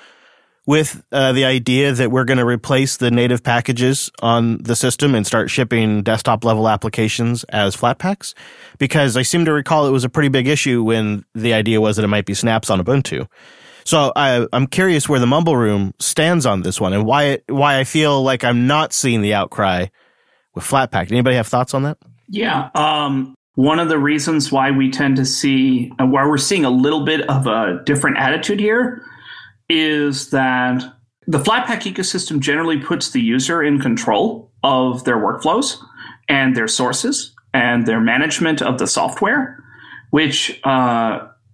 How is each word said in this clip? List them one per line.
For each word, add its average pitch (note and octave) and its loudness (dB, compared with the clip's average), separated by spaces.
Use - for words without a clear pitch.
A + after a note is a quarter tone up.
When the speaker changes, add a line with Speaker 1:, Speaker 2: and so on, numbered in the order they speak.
Speaker 1:
with, D3 0
uh, C3 2
the C3 2
idea C3 2
that B2 0
we're B2+ 2
gonna B2+ 2
replace C3 0
the B2 0
native A#2+ 2
packages B2 0
on A#2 2
the A#2 -2
system C3 2
and G#2 2
start - 0
shipping A2 0
desktop A2 0
level A2+ 2
applications A2+ -2
as G2+ -2
Flatpaks? D3+ -2
Because C#3 0
I B2+ 0
seem E3+ 0
to D#3 2
recall D3 0
it C3 2
was C3 0
a B2+ -2
pretty D3 0
big C3 2
issue C3+ 0
when G#2+ 0
the A2+ 0
idea A2 2
was G#2+ 2
that A2 0
it G2+ 2
might G#2 0
be G2+ -4
snaps A2+ 0
on F#2+ 2
Ubuntu. A#2+ -2
So D3 2
I, C3 2
I'm C3 0
curious F3+ 0
where C3+ 2
the B2 2
Mumble D#3 2
Room G#2 0
stands D#3+ 0
on G2 0
this F#2 -4
one F#2 0
and G#2 0
why C#3 2
it, C#3 -2
why C#3 2
I C3 -2
feel D3 2
like C3 0
I'm A#2+ 2
not D3+ 0
seeing A#2 0
the G#2 0
outcry F#2+ -2
with - -10
Flatpak. A#2+ 0
Anybody B2 2
have A#2 -2
thoughts B2+ -2
on C3+ -2
that? D3 -6
Speaker 2:
Yeah. D#3 -4
Um, D3 -2
one D3 4
of E3 0
the D#3 0
reasons D3 0
why C#3 2
we C3+ 2
tend C3+ 0
to C3 0
see, C3 0
uh, C3 2
why C3+ 2
we're D3+ 2
seeing D#3+ 0
a B2+ 2
little C#3+ 2
bit D#3 -2
of C3+ 0
a G#2+ -2
different C#3+ 0
attitude D#3+ -2
here A3+ -2
is D3+ 0
that B2+ 0
the D3+ 0
Flatpak A3+ -2
ecosystem F#3 -4
generally D3+ -2
puts D3 -6
the B2+ -2
user B2+ 0
in C#3+ 2
control A#2 -2
of B2+ 0
their A#2+ 0
workflows D#3 -2
and C3+ 2
their A2 -2
sources C3 -4
and A#2+ 2
their A2+ 2
management D3 0
of B2+ -2
the - -2
software, - -2
which, D3 0
uh, A#2+ 0